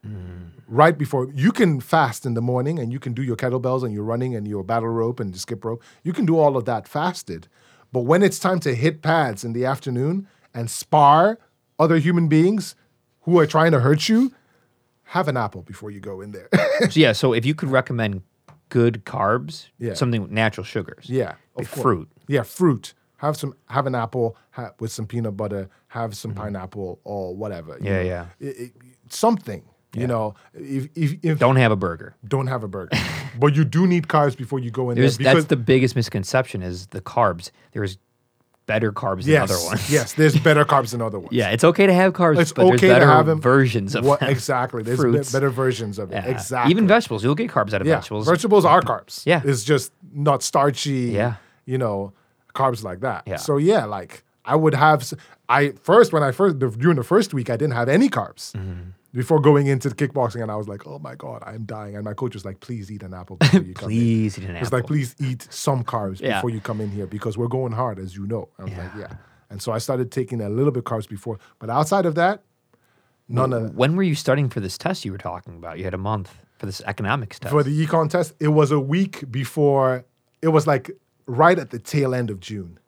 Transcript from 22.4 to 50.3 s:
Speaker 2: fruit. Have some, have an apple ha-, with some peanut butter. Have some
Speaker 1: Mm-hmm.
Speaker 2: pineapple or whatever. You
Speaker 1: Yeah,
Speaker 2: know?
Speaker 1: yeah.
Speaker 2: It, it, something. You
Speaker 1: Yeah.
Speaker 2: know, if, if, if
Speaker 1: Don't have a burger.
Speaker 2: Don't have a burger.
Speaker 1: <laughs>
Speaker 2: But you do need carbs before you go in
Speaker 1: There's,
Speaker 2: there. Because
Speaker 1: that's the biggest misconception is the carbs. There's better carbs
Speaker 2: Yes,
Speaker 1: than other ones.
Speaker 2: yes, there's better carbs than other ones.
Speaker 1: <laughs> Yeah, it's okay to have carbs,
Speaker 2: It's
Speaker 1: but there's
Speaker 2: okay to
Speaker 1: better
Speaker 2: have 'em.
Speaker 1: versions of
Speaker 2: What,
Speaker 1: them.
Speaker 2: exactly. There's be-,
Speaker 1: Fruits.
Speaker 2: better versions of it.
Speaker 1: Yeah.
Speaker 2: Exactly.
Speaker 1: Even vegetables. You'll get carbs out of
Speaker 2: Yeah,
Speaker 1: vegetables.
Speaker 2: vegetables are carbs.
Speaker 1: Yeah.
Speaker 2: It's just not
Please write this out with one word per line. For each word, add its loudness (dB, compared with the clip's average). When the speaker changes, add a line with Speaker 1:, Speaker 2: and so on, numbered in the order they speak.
Speaker 2:
fruit. -2
Have -2
some, -10
have -2
an -4
apple -4
ha-, -14
with -8
some -10
peanut -6
butter. -6
Have -8
some -10
Speaker 1:
Mm-hmm. -10
Speaker 2:
pineapple -10
or -8
whatever. -10
You -6
Speaker 1:
Yeah, 0
Speaker 2:
know? 0
Speaker 1:
yeah. -4
Speaker 2:
It, -12
it, -14
something. -2
You -4
Speaker 1:
Yeah. -2
Speaker 2:
know, -4
if, -8
if, 0
if 0
Speaker 1:
Don't 6
have 6
a 2
burger. -6
Speaker 2:
Don't -2
have -6
a -10
burger. -10
Speaker 1:
<laughs> -12
Speaker 2:
But 4
you 4
do 2
need 2
carbs 2
before -8
you -6
go -4
in -2
Speaker 1:
There's, 4
Speaker 2:
there. -4
Because 6
Speaker 1:
that's -10
the 2
biggest 2
misconception -2
is -8
the -10
carbs. -2
There's -6
better 2
carbs -4
Speaker 2:
Yes, 4
Speaker 1:
than 0
other -4
ones. -4
Speaker 2:
yes, 0
there's 6
better 6
carbs 2
than -4
other -4
ones. -14
Speaker 1:
<laughs> 2
Yeah, 2
it's 2
okay 6
to 6
have 6
carbs, 4
Speaker 2:
It's 2
Speaker 1:
but 4
there's 6
Speaker 2:
okay 6
to 8
Speaker 1:
better 8
Speaker 2:
have 8
'em. 0
Speaker 1:
versions 2
of -2
Speaker 2:
What, 4
Speaker 1:
them. 0
Speaker 2:
exactly. -2
There's -2
be-, 2
Speaker 1:
Fruits. 0
Speaker 2:
better 0
versions -2
of -10
it. -10
Speaker 1:
Yeah. -6
Speaker 2:
Exactly. -2
Speaker 1:
Even 4
vegetables. 2
You'll 2
get -4
carbs -2
out 0
of -2
Speaker 2:
Yeah, 2
Speaker 1:
vegetables. -4
Speaker 2:
vegetables 4
are 6
carbs. -8
Speaker 1:
Yeah. 2
Speaker 2:
It's 0
just 0
not 0